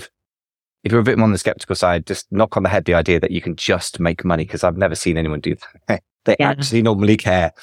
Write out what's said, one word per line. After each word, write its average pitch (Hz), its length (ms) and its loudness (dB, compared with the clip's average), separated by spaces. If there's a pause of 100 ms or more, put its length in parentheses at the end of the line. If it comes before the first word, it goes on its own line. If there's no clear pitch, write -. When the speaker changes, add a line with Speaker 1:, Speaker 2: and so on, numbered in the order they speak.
Speaker 1:
of, - 80 -18 (720)
if 101 80 -2
you're 117 100 4
a 104 40 2
bit 123 120 2
more 110 80 4
on 107 60 4
the 95 60 0
skeptical - 380 -4
side, 87 300 0
just - 260 -10
knock 101 260 0
on 98 60 0
the 90 60 2
head 92 140 0
the 90 120 0
idea 85 260 2
that 82 100 -2
you - 80 -4
can 85 160 -6
just - 460 -4
make 85 240 -2
money, 82 200 0
'cause - 180 -10
I've 87 140 2
never 92 160 0
seen 80 240 -2
anyone 78 220 -2
do 80 160 -4 (320)
that. - 200 -4
<laughs> - 60 -20 (120)
They - 140 4
Speaker 2:
Yeah. 143 120 2
Speaker 1:
actually 135 300 0
normally 107 360 4
care. 90 340 0 (120)